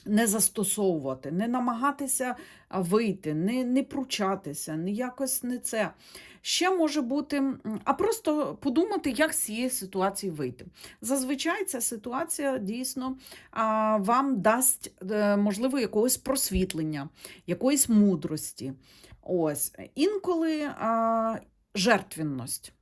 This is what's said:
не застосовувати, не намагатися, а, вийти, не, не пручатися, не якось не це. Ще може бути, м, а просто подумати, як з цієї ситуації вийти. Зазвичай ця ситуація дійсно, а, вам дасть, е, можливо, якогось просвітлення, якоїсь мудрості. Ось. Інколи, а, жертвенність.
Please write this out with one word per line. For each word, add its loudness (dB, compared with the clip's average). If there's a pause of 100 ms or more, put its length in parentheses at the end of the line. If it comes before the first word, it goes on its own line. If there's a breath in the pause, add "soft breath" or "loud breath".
не 4
застосовувати, 0
не -2
намагатися, 0 (340 loud breath)
а, -2
вийти, 0
не, 0
не 2
пручатися, -4
не -2
якось -2
не -4
це. -2 (500 loud breath)
Ще 2
може 2
бути, -2
м, -2
а 2
просто 0
подумати, 0
як 2
з -2
цієї -2
ситуації -2
вийти. -6 (360 loud breath)
Зазвичай -2
ця -4
ситуація -4
дійсно, -4 (340 loud breath)
а, 2
вам 2
дасть, 2 (200)
е, 4
можливо, 2
якогось 2
просвітлення, -2 (380 loud breath)
якоїсь 2
мудрості. 2 (480 loud breath)
Ось. -2 (220)
Інколи, 0
а, 0 (360)
жертвенність. -2 (100)